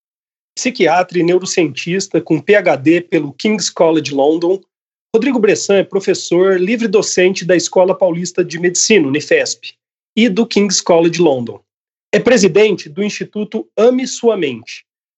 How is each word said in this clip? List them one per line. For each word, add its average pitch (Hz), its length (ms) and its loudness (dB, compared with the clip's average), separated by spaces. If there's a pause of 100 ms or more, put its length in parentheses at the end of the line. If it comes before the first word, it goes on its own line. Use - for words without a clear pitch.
(560)
Psiquiatra 180 640 0
e 170 60 0
neurocientista 175 960 -2
com 156 200 -2
P 202 140 2
H 180 220 2
D 156 240 2
pelo 151 320 -4
King's 214 360 -4
College 160 460 0
London, 170 460 0 (520)
Rodrigo 240 280 0
Bressan 202 380 2
é 180 40 2
professor 185 800 0
livre-docente 190 840 0
da 175 120 2
Escola 185 420 0
Paulista 180 460 -2
de 165 160 -8
Medicina, 175 480 2
unifesp, 147 680 -4 (420)
e 240 120 4
do 214 180 0
King's 202 340 0
College 165 400 2
London. 123 400 -2 (540)
É 208 60 2
presidente 202 680 2
do 151 140 -8
Instituto 208 640 -8 (100)
Ame 254 300 2
Sua 233 300 -2
Mente, 127 480 -8 (340)